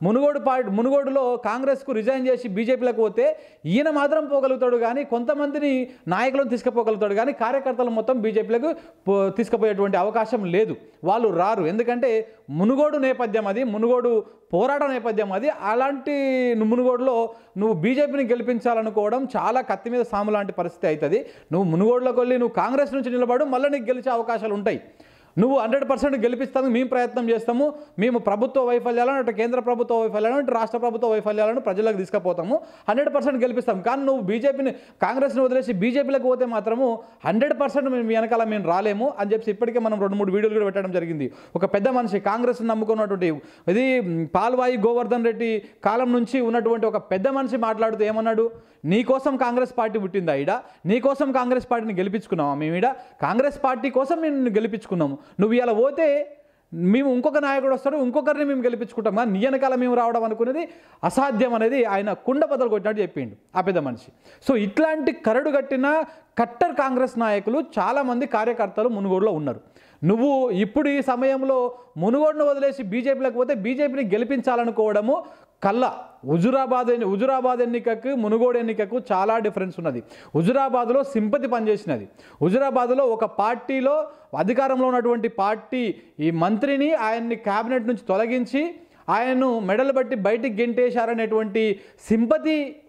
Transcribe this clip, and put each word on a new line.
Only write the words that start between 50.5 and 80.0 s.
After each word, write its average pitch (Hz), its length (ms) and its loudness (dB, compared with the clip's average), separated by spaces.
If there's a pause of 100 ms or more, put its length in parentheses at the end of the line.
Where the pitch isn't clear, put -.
నీ 208 140 2
కోసం 277 320 0
కాంగ్రెస్ 254 400 0
పార్టీని 226 220 -2
గెలిపించుకున్నావా 185 640 -2
మేము 156 200 -4
ఈడ? 190 120 2 (340)
కాంగ్రెస్ 233 420 0
పార్టీ 262 260 0
కోసం 277 320 0
మేము 302 140 0
నిన్ను 254 160 0
గెలిపించుకున్నాము. 190 640 -2 (220)
నువ్వు 220 180 4
ఇలా 240 160 2
పోతే 285 640 0 (360)
మేము 220 400 2
ఇంకొక 269 240 2
నాయకుడు 269 360 0
వస్తాడు, 262 240 -2
ఇంకొకరిని 285 480 0
మేము 269 180 -2
గెలిపించుకుంటాం, 220 520 -2
కానీ 233 160 0
నీ 190 80 0
వెనకాల 262 360 2
మేము 247 200 2
రావడం 233 280 2
అనుకునేది 233 460 -2 (340)
అసాధ్యం" 254 500 2
అనేది 233 320 2
ఆయన 202 280 0
కుండ 269 320 0
బద్దలు 254 240 0
కొట్టినట్టు 208 320 0
చెప్పిండు 135 560 -6
ఆ 185 40 2
పెద్ద 180 180 0
మనిషి. 127 320 -6 (400)
So 262 60 4
ఇట్లాంటి 302 540 0
కరడు 254 380 0
కట్టిన 277 540 0 (340)
కట్టర్ 254 380 0
కాంగ్రెస్ 254 440 -2
నాయకులు 220 440 0 (160)
చాలామంది 247 460 0
కార్యకర్తలు 220 640 0
మునుగోడులో 196 420 0
ఉన్నారు. 143 280 -4 (440)
నువ్వు 254 460 2
ఇప్పుడు 214 400 0
ఈ 277 120 0
సమయంలో 262 720 0 (260)
మునుగోడును 294 480 2
వదిలేసి 277 380 0
బీజేపీలోకి 247 520 -2
పోతే 247 180 0
బీజేపీని 254 560 -2
గెలిపించాలనుకోవడము 233 1120 0 (400)
కల్లా. 220 360 0 (280)
హుజురాబాద్ 247 600 2
ఎన్ని-, 233 220 0
హుజురాబాద్ 254 500 0
ఎన్నికకు 240 560 -2
మునుగోడు 233 420 2
ఎన్నికకు 226 440 -2 (100)
చాలా 202 260 2
డిఫరెన్స్ 190 420 -4
ఉన్నది. 139 240 -4 (320)